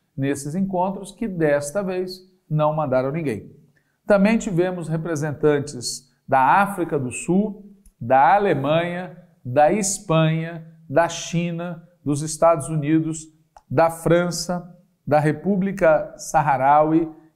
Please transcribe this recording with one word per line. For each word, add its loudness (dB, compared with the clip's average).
nesses -4
encontros -4
que -8
desta 0
vez -6
não 0
mandaram 0
ninguém. -6
Também 4
tivemos -2
representantes -2
da 2
África 2
do -4
Sul, -2
da 4
Alemanha, -2
da 4
Espanha, -2
da 2
China, -6
dos -2
Estados 2
Unidos, 0
da 2
França, -2
da 2
República 2
Saharaui 2